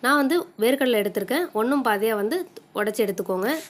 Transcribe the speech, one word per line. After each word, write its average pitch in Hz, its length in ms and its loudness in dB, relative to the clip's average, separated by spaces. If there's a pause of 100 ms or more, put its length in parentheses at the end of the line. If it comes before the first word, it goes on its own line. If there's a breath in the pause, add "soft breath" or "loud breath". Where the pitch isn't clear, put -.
நான் 277 160 4
வந்து 269 160 2 (260)
வேர்க்கடலை 254 400 2
எடுத்திருக்கேன், 202 420 -2 (160)
ஒண்ணும் 269 280 0
பாதியா 214 320 2
வந்து 220 160 0 (420)
உடைச்சு 208 260 -2
எடுத்துக்கோங்க. 190 460 -4 (200)